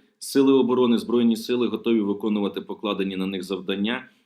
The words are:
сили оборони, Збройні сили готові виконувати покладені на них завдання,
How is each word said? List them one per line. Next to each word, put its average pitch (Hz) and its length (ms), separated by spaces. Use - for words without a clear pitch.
сили 139 340
оборони, 123 440
Збройні 117 380
сили 123 320
готові 110 320
виконувати 101 600
покладені 98 540
на 95 100
них 95 180
завдання, 98 680